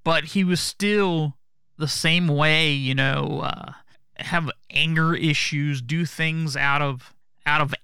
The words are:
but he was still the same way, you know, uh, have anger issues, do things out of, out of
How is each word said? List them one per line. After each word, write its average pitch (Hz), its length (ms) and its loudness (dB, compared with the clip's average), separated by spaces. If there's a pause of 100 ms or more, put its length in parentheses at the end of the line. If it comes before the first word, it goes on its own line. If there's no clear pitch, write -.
but 160 200 2
he 190 200 0
was 180 160 2
still 190 760 0 (420)
the 151 100 -2
same 170 400 2
way, 156 440 4
you 135 220 -2
know, 135 480 0
uh, - 300 -8 (460)
have 165 320 -2 (200)
anger 160 440 2
issues, 147 680 -2
do 160 240 -4
things 160 500 -4
out 143 240 2
of, 139 320 -4 (320)
out 147 160 2
of 143 240 0